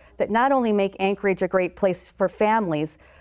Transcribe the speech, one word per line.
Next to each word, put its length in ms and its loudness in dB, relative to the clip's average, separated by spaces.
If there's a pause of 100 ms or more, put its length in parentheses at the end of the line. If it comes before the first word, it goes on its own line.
(160)
that 140 -4
not 220 2
only 200 2
make 260 0
Anchorage 440 -2
a 60 0
great 280 0
place 400 -2
for 140 0
families, 640 0 (240)